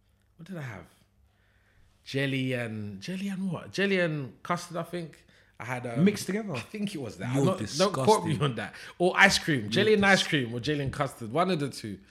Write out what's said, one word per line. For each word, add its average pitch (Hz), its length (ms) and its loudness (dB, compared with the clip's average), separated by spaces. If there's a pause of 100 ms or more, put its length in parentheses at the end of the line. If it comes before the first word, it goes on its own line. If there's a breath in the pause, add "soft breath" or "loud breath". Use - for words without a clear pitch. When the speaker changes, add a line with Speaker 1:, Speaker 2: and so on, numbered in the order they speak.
(360)
Speaker 1:
what 165 120 -18
did 190 80 -12
I 151 60 -8
have? 98 240 -10 (1160)
Jelly 135 500 -2
and, 107 460 -6
jelly 190 280 -6
and 190 240 -4
what? 104 200 -8
Jelly 196 280 2
and 151 320 -2 (100)
custard, 170 340 -6
I 165 60 -4
think. 165 420 -10 (360 soft breath)
I - 40 -12
had, 123 220 -6
um, 120 180 0
Speaker 2:
Mixed 208 220 4
together? 196 280 -4
Speaker 1:
I 117 60 -4
think 208 340 -6
it 151 60 -6
was 95 180 -8
that. 120 140 -4
Speaker 2:
You're 139 100 4
Speaker 1:
I'm 135 40 6
not, 180 120 2 (200)
don't 190 140 4
quote 170 320 4
me 165 80 0
Speaker 2:
disgusting. 139 100 0
Speaker 1:
on 135 140 0
that. 104 180 -8 (240 loud breath)
Or 175 180 4
ice 196 220 8
cream. 143 220 2
Speaker 2:
You're 104 100 -6
Speaker 1:
Jelly 208 220 4
and 202 100 6
Speaker 2:
dis- 196 80 6
Speaker 1:
ice 185 160 6
cream 127 260 0
or 120 60 -4
jelly 143 220 -2
and 135 120 -2
custard. 131 380 -4
One 175 220 2
of 156 80 0
the 139 80 -2
two. 101 300 -10 (120 soft breath)